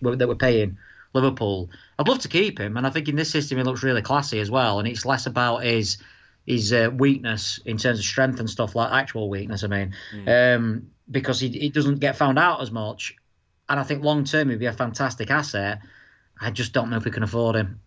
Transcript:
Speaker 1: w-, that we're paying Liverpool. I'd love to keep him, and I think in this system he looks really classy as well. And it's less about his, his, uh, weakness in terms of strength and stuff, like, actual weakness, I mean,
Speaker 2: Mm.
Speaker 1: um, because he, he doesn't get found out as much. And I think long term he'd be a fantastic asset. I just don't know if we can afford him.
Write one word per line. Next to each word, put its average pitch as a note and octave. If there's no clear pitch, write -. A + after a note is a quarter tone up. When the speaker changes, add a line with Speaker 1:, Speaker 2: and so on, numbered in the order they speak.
Speaker 1:
w-, B2+
that B2+
we're A#2+
paying A2
Liverpool. A2+
I'd D3
love B3
to -
keep F#3
him, G#2
and B2+
I C3+
think D3
in C#3+
this D3+
system C#3+
he B2+
looks B2+
really B2+
classy C#3
as G#2
well. A#2
And G#2+
it's A2+
less B2+
about A#2+
his, A#2
his, A#2
uh, A2+
weakness B2+
in A2+
terms A#2
of G2+
strength C3
and A2+
stuff, G#2+
like, A#2
actual A#2+
weakness, G2+
I G#2+
mean, G2
Speaker 2:
Mm. A#2+
Speaker 1:
um, A#2
because C#3
he, C3
he C#3+
doesn't C#3+
get C#3
found C#3
out E3
as A2+
much. A2
And C#3
I C#3
think C#3+
long D3
term D3
he'd A2+
be A#2+
a A#2
fantastic B2+
asset. G#2+
I A2
just G#2
don't A#2
know A#2
if A2
we A2
can A2
afford A2+
him. G2+